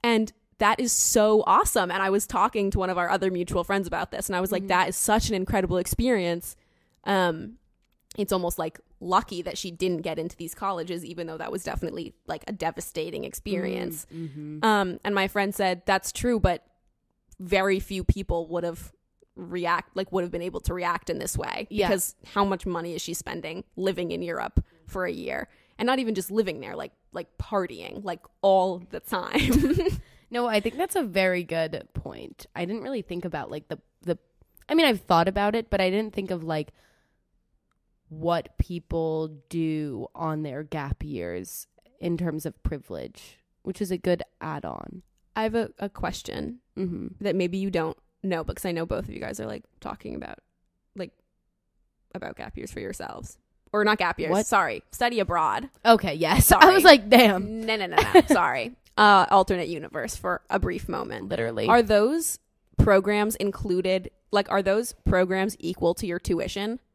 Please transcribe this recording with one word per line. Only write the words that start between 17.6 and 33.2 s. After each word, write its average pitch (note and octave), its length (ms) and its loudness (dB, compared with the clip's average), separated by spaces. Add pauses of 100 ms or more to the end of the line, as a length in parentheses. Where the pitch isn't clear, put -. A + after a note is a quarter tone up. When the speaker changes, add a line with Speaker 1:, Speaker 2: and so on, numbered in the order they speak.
Speaker 1:
few G3 240 -6
people E3+ 460 -2
would E3+ 160 -4
have E3+ 280 -8 (440)
react, F3 600 -4
like, F#3+ 140 -6
would F3+ 140 0
have F3 80 -8
been E3+ 100 -6
able F3+ 200 -8
to - 120 -4
react F3 340 -4
in E3+ 120 -4
this - 180 -6
way." - 320 -8
Speaker 2:
Yeah. G#3 160 -2
Speaker 1:
Because F#3 300 -2 (180)
how G3+ 100 2
much G3 220 -4
money E3+ 300 -6
is - 60 -8
she E3 120 -8
spending D#3+ 480 -12 (140)
living F3+ 340 -2
in E3+ 120 -6
Europe - 420 -4 (220)
for F#3 180 -6
a F3 80 -4
year? - 340 -8 (320)
And - 80 -2
not C4 140 2
even A3 160 4
just F#3 160 -4
living G3 260 2
there, - 160 -12
like, - 160 -8 (220)
like, - 260 -12
partying, - 680 -6
like, F3 220 -10 (160)
all F#3+ 480 4
the E3+ 80 -10
time. C4+ 800 2 (260)
<laughs> - 0 - (280)
Speaker 2:
No, A#3+ 160 -2
I A3 140 2
think A3+ 160 -4
that's F4 180 -2
a F#4 80 2
very F#3 400 0
good D#3+ 520 -4
point. - 500 -12 (100)
I F3 120 -4
didn't G3+ 160 -6
really B3+ 180 -6
think F3 240 -10